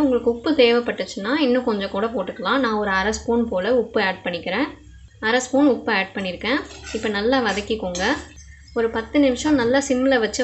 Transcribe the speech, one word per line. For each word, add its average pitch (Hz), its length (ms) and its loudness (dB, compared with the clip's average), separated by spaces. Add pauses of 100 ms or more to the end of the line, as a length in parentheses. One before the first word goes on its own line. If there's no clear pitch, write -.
உங்களுக்கு 240 320 2
உப்பு 269 160 -2 (100)
தேவைப்பட்டுச்சுன்னா 233 720 2 (140)
இன்னும் 247 220 2
கொஞ்சம் 196 260 -2
கூட 202 200 0
போட்டுக்கலாம். 202 500 -2
நான் 214 180 0
ஒரு 202 80 -2 (100)
அரை 214 180 0
spoon 233 340 0
போல 190 300 0
உப்பு 226 240 -2
ஆட் 185 180 -4
பண்ணிக்கிறேன். 180 420 -4 (640)
அரை 247 180 2
spoon 277 280 4
உப்பு 226 240 -4
ஆட் 190 180 -4
பண்ணியிருக்கேன். 196 420 -4 (380)
இப்போ 220 220 -4
நல்லா 254 300 2
வதக்கிக்கோங்க. 190 540 -4 (800)
ஒரு 226 160 0
பத்து 226 200 -4 (100)
நிமிஷம் 262 360 2
நல்லா 247 280 2
சிம்ல 254 340 2
வச்சு 214 200 -2